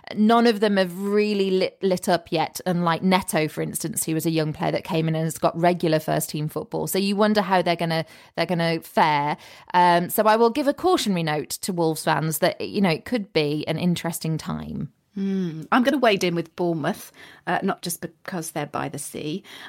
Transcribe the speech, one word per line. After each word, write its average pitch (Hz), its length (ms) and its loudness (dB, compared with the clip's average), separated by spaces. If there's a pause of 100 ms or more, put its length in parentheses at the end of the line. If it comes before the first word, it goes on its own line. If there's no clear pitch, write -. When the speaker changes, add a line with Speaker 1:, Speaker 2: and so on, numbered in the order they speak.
(140)
Speaker 1:
None 233 320 6
of 214 140 2
them 208 160 2
have 180 240 0
really 202 500 0
lit, 185 320 -2
lit 185 280 0
up 170 200 0
yet, 156 360 -2
unlike 170 360 0
Neto, 185 460 2
for 160 140 -6
instance, - 420 -6
who 160 100 -2
was 160 120 -2
a 170 40 0
young 156 220 0
player 156 200 -2
that - 120 -2
came 160 240 0
in 160 60 0
and 160 100 -2
has 160 140 -4
got 165 220 0
regular 170 380 2
first-team 156 500 -4
football. - 380 -6
So 190 120 -2
you 196 180 0
wonder 208 240 2
how 180 220 2
they're 170 140 0
gonna, 165 280 -2 (320)
they're 170 100 0
gonna 165 340 0
fare. 151 560 2 (380)
Um, 180 360 4
so 214 140 2
I 214 120 6
will 233 140 6
give 269 180 -2
a 285 60 4
cautionary 220 480 2
note 151 280 -2
to - 220 -6
Wolves 160 320 0
fans 156 360 0
that, - 200 2
you 110 200 -2
know, 190 100 4
it 156 140 -2
could 226 280 -4
be 151 360 0
an 160 100 -2
interesting 165 600 -2
time. 156 540 -8 (220)
Speaker 2:
Hmm. 190 560 -4
I'm 240 140 4
gonna 277 140 2
wade 220 260 2
in 180 100 0
with 170 220 -4
Bournemouth, 170 560 -4 (340)
uh, 170 160 -2
not 190 200 -2
just - 180 -8
because - 500 -10
they're 147 160 -6
by 139 220 -6
the 143 100 -10
sea. 151 460 -10 (240)